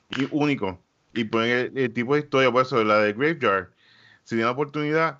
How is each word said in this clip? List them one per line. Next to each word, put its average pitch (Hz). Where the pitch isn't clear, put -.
y 135
único. 120
Y 117
pues 113
el, 120
el 127
tipo 123
de 147
historia, 135
por 127
eso, 127
la 107
de 107
Graveyard, 117
si -
tienen 113
la 120
oportunidad, 147